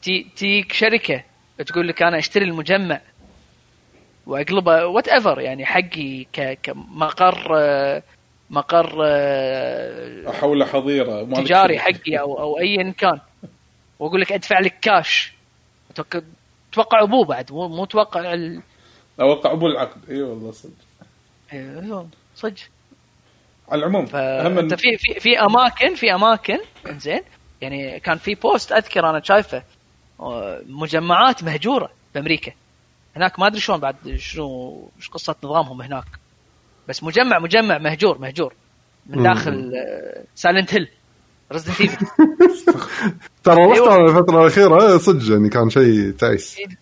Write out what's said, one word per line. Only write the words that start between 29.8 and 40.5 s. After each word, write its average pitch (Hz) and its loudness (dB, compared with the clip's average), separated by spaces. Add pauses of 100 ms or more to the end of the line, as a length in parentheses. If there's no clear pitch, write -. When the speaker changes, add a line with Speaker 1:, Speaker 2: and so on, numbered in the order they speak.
Speaker 1:
آه، 101 -10
مجمعات 165 0
مهجورة 165 -4 (240)
بأمريكا. 151 -4 (640)
هناك 180 -2
ما 185 2
أدري 208 -2
شلون 185 -2
بعد، 135 -6 (200)
شنو، 131 -12 (120)
شو - -20
قصة - -8
نظامهم 139 -4
هناك. 131 -12 (840)
بس - -10
مجمع، 190 0
مجمع 175 0
مهجور، 156 0
مهجور 135 -8 (520)
من - -10
Speaker 3:
مم. 123 2
Speaker 1:
داخل، 127 0
آه، - -10 (100)
سايلنت 185 0